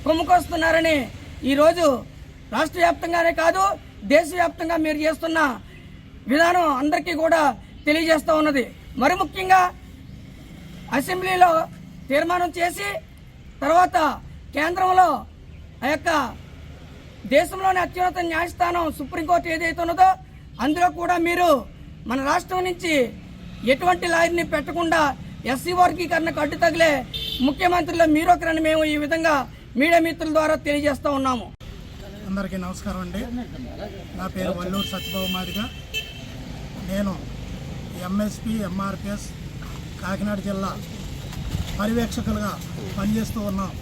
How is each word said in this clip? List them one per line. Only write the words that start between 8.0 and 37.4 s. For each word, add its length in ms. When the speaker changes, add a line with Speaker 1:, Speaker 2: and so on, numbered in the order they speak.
Speaker 1:
ఉన్నది. 240
మరి 200
ముఖ్యంగా 400
అసెంబ్లీలో 540
తీర్మానం 400
చేసి, 300
తర్వాత 340
కేంద్రంలో 540
ఆ 100
యొక్క 160
దేశంలోని 500
అత్యున్నత 340
న్యాయస్థానం 540
సుప్రీంకోర్టు 560
ఏదైతే 300
ఉన్నదో, 240
అందులో 240
కూడా 180
మీరు 200
మన 80
రాష్ట్రం 380
నుంచి 260
ఎటువంటి 420
లాయర్ని 400
పెట్టకుండా 460
ఎస్సీ 320
వర్గీకరణకు 640
అడ్డు 180
తగిలే 280
ముఖ్యమంత్రిలో 580
మీరొకరని 500
మేము 180
ఈ 100
విధంగా 320
మీడియా 260
మిత్రుల 320
ద్వారా 180
తెలియజేస్తా 520
ఉన్నాము. 280
Speaker 2:
అందరికీ 360
నమస్కారం 400
అండి. 160
నా 80
పేరు 220
వల్లూరు 340
సత్యబాబు 440
మాదిగ. 240
నేను 240